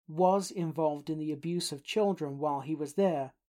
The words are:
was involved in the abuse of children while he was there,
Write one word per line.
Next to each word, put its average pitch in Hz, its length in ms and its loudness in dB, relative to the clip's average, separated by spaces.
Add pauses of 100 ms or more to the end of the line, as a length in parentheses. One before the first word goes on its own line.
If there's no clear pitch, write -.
was 185 440 4
involved 160 580 -2
in 156 80 -4
the 151 160 -4
abuse 170 400 -4
of 143 100 -10
children 180 540 0
while 143 240 0
he 151 140 -4
was 143 180 -4
there, 156 400 2 (200)